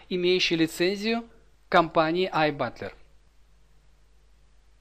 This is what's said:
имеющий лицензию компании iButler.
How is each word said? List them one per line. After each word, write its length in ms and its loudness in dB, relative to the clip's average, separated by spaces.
имеющий 480 0
лицензию 720 0
компании 640 2
iButler. 600 -2